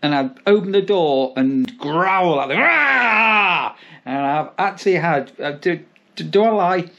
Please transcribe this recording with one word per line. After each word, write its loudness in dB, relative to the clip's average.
And -2
I'd -2
open 2
the 2
door 0
and 0
growl 0
at -2
them. -2
Rah! 0
And -4
I've -2
actually -2
had, 0
uh, -6
do, -2
do, -10
do 2
I 4
lie? 0